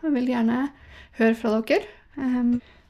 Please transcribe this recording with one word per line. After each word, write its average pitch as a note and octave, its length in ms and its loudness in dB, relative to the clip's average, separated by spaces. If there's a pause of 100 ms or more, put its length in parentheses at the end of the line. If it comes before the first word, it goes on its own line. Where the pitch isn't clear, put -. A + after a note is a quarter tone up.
Jeg D#4 80 -2
vil B3 160 0
gjerne B3 420 0 (480)
høre A3+ 180 4
fra A3 240 -2
dere. D4 260 0 (320)
Ehm, B3 440 0 (280)